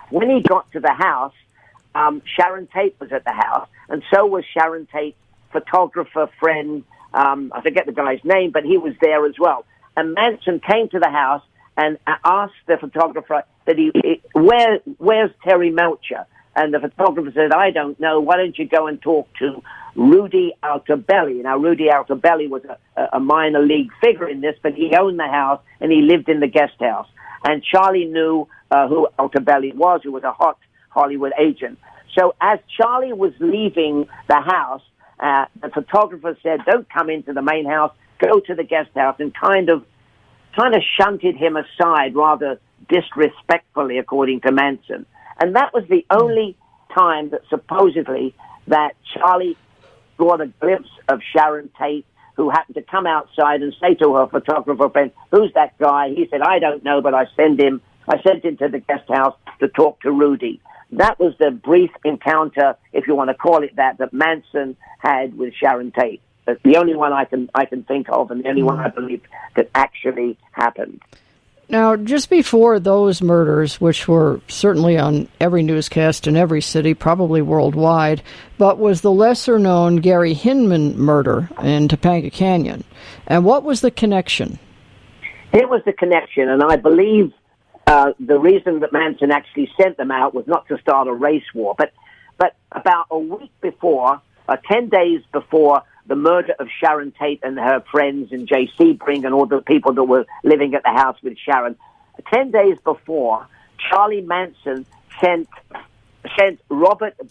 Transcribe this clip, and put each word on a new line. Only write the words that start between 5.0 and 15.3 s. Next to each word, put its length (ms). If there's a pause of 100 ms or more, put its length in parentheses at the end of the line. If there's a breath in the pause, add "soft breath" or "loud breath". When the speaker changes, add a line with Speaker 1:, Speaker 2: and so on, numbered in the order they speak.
Speaker 1:
photographer 800 (100)
friend. 440 (300 soft breath)
Um, 400
I 80
forget 240
the 60
guy's 320
name, 280
but 120
he 140
was 240
there 240
as 120
well. 280 (320 soft breath)
And 160
Manson 480
came 280
to 100
the 100
house 340 (320 soft breath)
and 220 (260)
asked 300 (140)
the 100
photographer 680 (220)
that 120
he, 160
he, 280 (120)
"Where, 460 (180)
where's 340 (120)